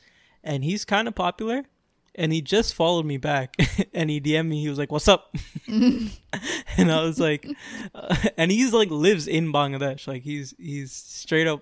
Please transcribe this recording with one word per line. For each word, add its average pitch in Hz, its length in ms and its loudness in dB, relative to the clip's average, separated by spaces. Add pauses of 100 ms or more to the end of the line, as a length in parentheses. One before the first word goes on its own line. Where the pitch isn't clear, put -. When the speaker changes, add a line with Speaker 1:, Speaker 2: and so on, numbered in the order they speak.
(420)
Speaker 1:
and 139 220 -4
he's 190 200 -2
kinda 214 280 0
popular, 220 520 -4 (500)
and 160 180 -2
he 165 100 0
just 208 320 0
followed 170 320 2
me 143 120 -4
back, 139 380 -2 (180)
<laughs> - 200 -2
and 156 160 -2
he 147 100 -2
D 151 160 2
M'd 165 120 0
me, 151 120 -2
he 151 80 -4
was 143 100 -4
like, 143 140 -4
"What's 151 160 2
up?" - 320 2
<laughs> - 40 -10 (240)
Speaker 2:
Mm. 233 420 2 (640)
Speaker 1:
And 180 140 6
I 160 120 2
was 165 180 -2
like, 151 260 0 (260)
<laughs> - 220 -14
uh, - 220 -2 (200)
and 165 140 2
he's, 233 220 4
like, 214 180 4
lives 156 380 2
in 156 240 0
Bangladesh, 139 560 -2
like, 131 140 -8
he's, 143 360 -10
he's 143 340 -10
straight - 540 -2
up 147 160 0